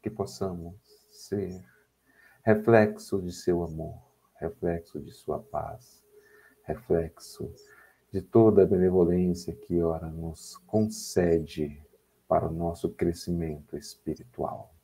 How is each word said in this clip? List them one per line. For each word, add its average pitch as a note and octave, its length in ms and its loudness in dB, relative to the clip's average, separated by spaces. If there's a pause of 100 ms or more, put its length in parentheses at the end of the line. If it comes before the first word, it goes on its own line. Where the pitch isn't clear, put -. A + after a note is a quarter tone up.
que A2 80 -6
possamos F#2 640 -8 (360)
ser F3+ 500 -8 (800)
reflexo G#2+ 800 4
de F2 120 -8
seu F2 320 0
amor, D#2+ 360 -10 (340)
reflexo E2+ 640 -6
de D#2+ 100 -16
sua D2 280 -8
paz, - 640 -12 (640)
reflexo - 920 -4 (600)
de F#2+ 80 -4
toda A2 420 8
a - 20 8
benevolência F2+ 880 2
que F2 280 -2
ora E2 260 -2
nos E2 480 -12 (100)
concede E2 1200 0 (460)
para D#2+ 180 2
o D#2+ 60 -4
nosso E2+ 360 -4
crescimento E2+ 880 -4
espiritual. - 960 -10 (120)